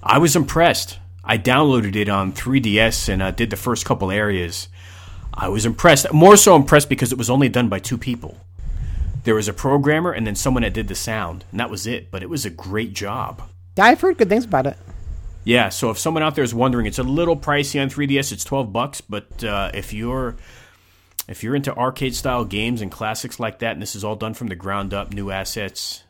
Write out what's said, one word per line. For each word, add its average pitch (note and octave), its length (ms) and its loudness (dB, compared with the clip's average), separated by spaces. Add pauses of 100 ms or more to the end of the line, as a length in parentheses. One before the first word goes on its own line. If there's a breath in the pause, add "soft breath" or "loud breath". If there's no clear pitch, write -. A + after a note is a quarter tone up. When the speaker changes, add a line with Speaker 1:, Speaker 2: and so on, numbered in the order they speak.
Speaker 1:
I B2 160 6
was D#3 160 4
impressed. E3 640 2 (240)
I - 160 0
downloaded B2+ 560 4
it G#2 140 0
on G2 220 0
three C3 280 0
D G#2+ 200 2
S A2+ 300 2
and, F#2+ 140 0
uh, F#2+ 80 0
did A2+ 180 -2
the G#2 60 -4
first - 300 -4
couple G2 260 -2
areas. G2 560 -2 (680 loud breath)
I - 140 -4
was G#2 180 -2
impressed. C#3 480 4
More F3+ 240 12
so G3 180 8
impressed D3 340 6
because B2 220 0
it B2+ 60 -6
was A#2 140 0
only C3+ 180 4
done B2 180 2
by G2 120 -2
two A#2 180 -6
people. - 400 -8 (840 loud breath)
There A2+ 100 4
was G#2+ 140 0
a G#2 60 -4
programmer D3 580 2
and - 160 -2
then G3 80 -4
someone B2+ 260 0
that G#2 120 0
did G#2+ 160 -4
the F#2+ 60 -4
sound, F#2 540 -6
and F2+ 100 -8
that A#2 120 -4
was G#2 160 -8
it. G2+ 240 -8
But F#2+ 100 -8
it F#2 80 -12
was C#3 160 -6
a F#2+ 60 -6
great G2 420 -6
job. G2+ 480 -8 (360)
Speaker 2:
Yeah, F#3+ 80 6
I've B3 160 6
heard F#4 180 2
good G#3 100 4
things A3+ 160 2
about C#3 220 0
it. - 100 -6 (680)
Speaker 1:
Yeah, A2+ 240 4
so A#2 200 -2
if A2 80 -4
someone D#3+ 240 -2
out D#3 140 0
there D3 80 2
is A#2 100 -2
wondering, A#2+ 320 0
it's G#2 140 -4
a B2+ 40 -2
little D#3 320 0
pricey C#3+ 460 -2
on C3+ 80 -2
three C#3+ 160 -4
D C#3 140 2
S. C3+ 120 -4
It's G2 120 -8
twelve B2+ 300 -4
bucks, B2+ 280 -4
but, - 420 -12
uh, G2+ 300 -4
if G2+ 200 -10
you're, A#2+ 420 -6 (960 soft breath)
if - 140 -14
you're A#2+ 120 -4
into C#3 200 -4
arcade-style B2+ 680 -4
games G#2+ 360 -4
and F#2+ 100 -8
classics A2 480 -8
like A2+ 200 -6
that, A2+ 120 -4
and E2+ 100 -8
this G#2+ 140 -10
is G2+ 80 -10
all G#2+ 140 -4
done A2 160 -8
from A2+ 140 -10
the F#2+ 80 -8
ground G2 380 -6
up, G2+ 200 -8
new G2 180 -6
assets F#2+ 800 -8